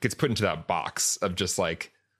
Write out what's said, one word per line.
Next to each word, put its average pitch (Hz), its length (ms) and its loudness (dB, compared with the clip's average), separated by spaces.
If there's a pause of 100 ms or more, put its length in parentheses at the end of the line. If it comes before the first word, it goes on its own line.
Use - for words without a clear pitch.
gets - 140 0
put 147 160 2
into 107 120 2
that 80 240 0
box - 520 0
of 92 160 0
just, 92 240 0
like, 85 340 -2 (280)